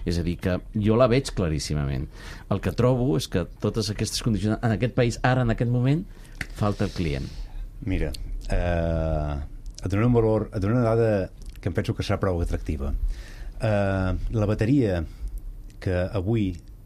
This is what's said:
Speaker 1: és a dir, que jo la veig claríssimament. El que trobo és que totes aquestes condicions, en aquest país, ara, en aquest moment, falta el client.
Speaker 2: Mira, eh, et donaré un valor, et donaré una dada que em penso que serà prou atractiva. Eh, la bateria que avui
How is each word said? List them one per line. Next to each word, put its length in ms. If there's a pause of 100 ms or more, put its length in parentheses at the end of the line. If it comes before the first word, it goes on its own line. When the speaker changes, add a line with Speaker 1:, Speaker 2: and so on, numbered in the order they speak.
Speaker 1:
és 140
a 40
dir, 140
que 220 (160)
jo 200
la 120
veig 260
claríssimament. 720 (460)
El 100
que 100
trobo 460
és 100
que 160 (160)
totes 300
aquestes 320
condicions, 400
en 100
aquest 220
país, 300
ara, 180
en 80
aquest 220
moment, 340 (480)
falta 320
el 60
client. 340 (580)
Speaker 2:
Mira, 280 (400)
eh, 840 (480)
et 60
donaré 180
un 60
valor, 400
et 80
donaré 180
una 160
dada 360 (280)
que 100
em 40
penso 240
que 60
serà 180
prou 200
atractiva. 520 (680)
Eh, 520 (180)
la 140
bateria 560 (800)
que 140 (180)
avui 380 (340)